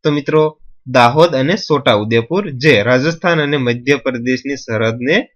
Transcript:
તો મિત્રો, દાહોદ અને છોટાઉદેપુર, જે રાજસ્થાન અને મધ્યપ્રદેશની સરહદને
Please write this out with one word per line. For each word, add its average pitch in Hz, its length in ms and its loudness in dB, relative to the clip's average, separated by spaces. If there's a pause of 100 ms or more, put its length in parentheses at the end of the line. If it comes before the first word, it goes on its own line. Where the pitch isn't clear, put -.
તો 151 80 0
મિત્રો, 151 480 0 (280)
દાહોદ 131 480 4
અને 139 200 0
છોટાઉદેપુર, 131 920 0
જે 123 340 2
રાજસ્થાન 156 580 0
અને 143 160 -2
મધ્યપ્રદેશની 127 960 -2
સરહદને 120 800 -2